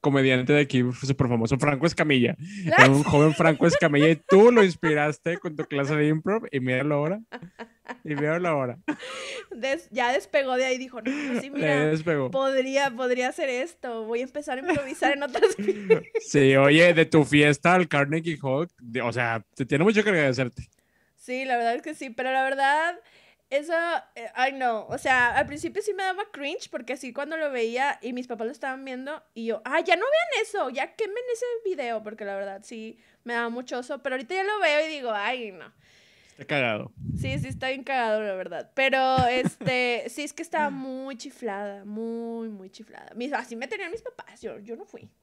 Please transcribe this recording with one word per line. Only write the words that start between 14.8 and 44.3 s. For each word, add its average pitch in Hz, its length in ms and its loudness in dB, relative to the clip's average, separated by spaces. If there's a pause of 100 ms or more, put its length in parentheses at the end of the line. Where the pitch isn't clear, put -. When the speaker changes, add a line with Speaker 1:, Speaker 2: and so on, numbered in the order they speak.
Speaker 2:
en 277 100 -4
otras 285 340 0
Speaker 1:
<laughs> 202 640 0
Sí, 135 380 4
oye, 156 380 8
de 160 120 4
tu 156 180 6
fiesta 147 500 4
al 180 140 4
Carnegie 151 540 0
Hall, 139 260 -2 (120)
de, 120 220 -6
o 117 100 -2
sea, 117 320 -2 (100)
te 139 120 -6
tiene 143 180 2
mucho 214 180 4
que 208 80 2
agradecerte. 135 580 0 (480)
Speaker 2:
Sí, 254 280 -8
la 262 120 -2
verdad 233 200 0
es 302 60 -8
que 311 120 -10
sí, 269 160 -12
pero 254 220 -6
la 262 100 0
verdad, 277 560 0 (520)
eso, 294 240 -4 (420)
eh, 233 180 -14
ay, 262 180 -2
no, 240 340 -4
o 220 120 -8
sea, 247 380 2
al 269 100 0
principio 254 360 -8
sí 415 120 -4
me 381 80 -6
daba 381 300 -4
cringe, 277 380 -10
porque 262 240 -8
así 254 180 -12
cuando 294 240 -8
lo 302 160 -4
veía 240 500 -2
y 254 100 -8
mis 247 140 -8
papás 226 200 -8
lo 247 60 -6
estaban 269 320 -10
viendo, 262 380 -12 (120)
y 226 120 -10
yo, 226 180 -4
"Ay, 311 220 -2
ya 359 100 4
no 370 80 -2
vean 587 380 0
eso, 349 280 -4
ya 269 260 -6
quemen 427 260 -6 (100)
ese 466 140 -6 (180)
video", 254 380 -4
porque 214 220 -12
la 196 100 -6
verdad 196 300 -10
sí 220 340 -14 (260)
me 233 100 -6
daba 233 160 -2
mucho 247 280 -8
oso, 262 240 -8
pero 262 140 -4
ahorita 262 180 -8
ya 381 100 -2
lo 415 160 -2
veo 311 260 2
y 311 40 -8
digo, 262 220 -6
"Ay, 214 400 -6
no". 160 200 -20 (580)
Speaker 1:
Está - 160 -20
cagado. 117 460 -2 (220)
Speaker 2:
Sí, 262 240 -4
sí 262 100 -6
está 262 200 -8
bien 262 160 -6
cagado, 226 380 -2
la 202 120 -4
verdad, 175 400 -10
pero, 262 520 2
este, 247 760 -2
Speaker 1:
<laughs> 233 40 -10
Speaker 2:
sí, 294 140 -10
es 294 100 -8
que - 100 -14
estaba 311 280 -2
muy 269 460 -10
chiflada, 202 680 -10
muy, 226 640 -8
muy 196 220 -16
chiflada. - 440 -20
Mis, 247 180 -6
así 233 220 -6
me 254 140 -10
tenían 370 240 -8
mis 453 100 -12
papás, - 380 -18